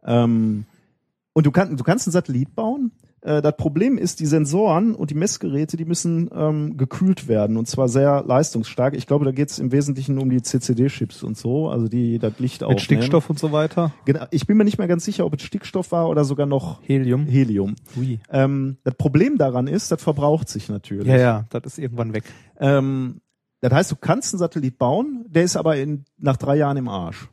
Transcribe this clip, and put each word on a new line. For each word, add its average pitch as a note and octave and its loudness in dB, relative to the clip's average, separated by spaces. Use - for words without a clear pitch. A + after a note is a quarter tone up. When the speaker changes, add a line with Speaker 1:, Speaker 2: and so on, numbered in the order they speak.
Speaker 1:
Ähm, A2+ 2
und D#3 4
du D3 4
kann-, F3 0
du B2 -6
kannst - 0
einen E3 -4
Satellit D3 -2
bauen. A#3 -2
Äh, D3+ 0
das D3+ 2
Problem F#3+ 0
ist, - -4
die D#3+ -2
Sensoren D#3+ 2
und D3+ -4
die D3 -6
Messgeräte, D3+ -2
die E3 -4
müssen, E3+ -2
ähm, D3+ -2
gekühlt F3+ 0
werden G#2+ 2
und A2+ -2
zwar C3 0
sehr C#3 4
leistungsstark. B2+ 0
Ich C#3 -6
glaube, C#3+ 2
da C3+ 0
geht's C#3+ -4
im B2+ -2
Wesentlichen C#3 0
um C3+ 0
die B2+ 2
C-C-D-Chips B2+ -2
und G#2+ -6
so, C#3+ -2
also A2+ -2
die A#2 0
das A2 -2
Licht B2+ -4
Speaker 2:
Mit - -4
Speaker 1:
aufnehmen. G2+ 4
Speaker 2:
Stickstoff C#3+ 2
und D3+ -4
so D#3 -2
weiter? D#3 0
Speaker 1:
Genau. C#3 2
Ich D#3 -2
bin G#3 4
mir G#3+ 6
nicht G#3 0
mehr F#3+ -2
ganz E3+ 0
sicher, G3 -2
ob D#3 -4
es C#3 -10
Stickstoff - -6
war E3 0
oder D3+ 4
sogar C#3 0
noch C3+ -2
Speaker 2:
Helium? C3+ 2
Speaker 1:
Helium. A2 2
Speaker 2:
Ui. B2 -2
Speaker 1:
Ähm, C3+ 0
das - -2
Problem F3 2
daran C3 0
ist, D#3+ -4
das D#3 -4
verbraucht D3 0
sich - -10
natürlich. G2+ -6
Speaker 2:
Ja, C3 6
ja, A2+ 2
das A#2+ -6
ist - -14
irgendwann A#2 -6
weg. G#2+ -4
Speaker 1:
Ähm, C3+ 0
das A#2+ 2
heißt, D#3+ 4
du D3+ -4
kannst - -2
einen F#3+ -8
Satellit D#3 -2
bauen, A#3 -2
der E3 2
ist F3+ 0
aber D#3 0
in, C#3+ -6
nach C3+ 0
drei C#3 0
Jahren C#3+ 2
im B2+ -4
Arsch. F#2 -8